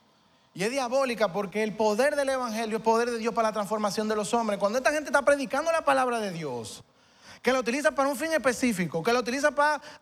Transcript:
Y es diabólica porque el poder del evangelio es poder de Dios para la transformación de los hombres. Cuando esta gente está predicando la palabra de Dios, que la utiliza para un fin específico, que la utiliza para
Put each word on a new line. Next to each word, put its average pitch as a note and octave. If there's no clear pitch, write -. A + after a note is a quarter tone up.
Y E3
es G#3+
diabólica B3
porque G3+
el G#3+
poder A3+
del C#4+
evangelio A#3
es A3
poder A3+
de A#3
Dios A3
para A3+
la G#3+
transformación G#3+
de G#3+
los G#3
hombres. G#3+
Cuando G3+
esta D4
gente D4
está C#4
predicando C#4+
la D#4+
palabra B3+
de G#3
Dios, C3+
que B3
la C4
utiliza C4
para C#4
un C#4+
fin D#4+
específico, A3+
que A#3
la B3
utiliza C4+
para C#4+